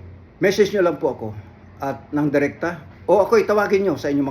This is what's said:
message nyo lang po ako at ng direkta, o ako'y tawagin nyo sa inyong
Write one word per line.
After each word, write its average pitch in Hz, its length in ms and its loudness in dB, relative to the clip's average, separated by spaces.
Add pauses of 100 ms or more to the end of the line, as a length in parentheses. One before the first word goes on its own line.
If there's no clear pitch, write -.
(380)
message 196 360 2
nyo 196 120 2
lang 156 120 -2
po 135 160 -2
ako 110 140 -10 (540)
at - 280 -10
ng 147 200 0
direkta, 147 520 -2 (240)
o 190 160 4
ako'y 214 240 2
tawagin 202 400 2
nyo 160 80 0
sa 143 160 -4
inyong 139 200 0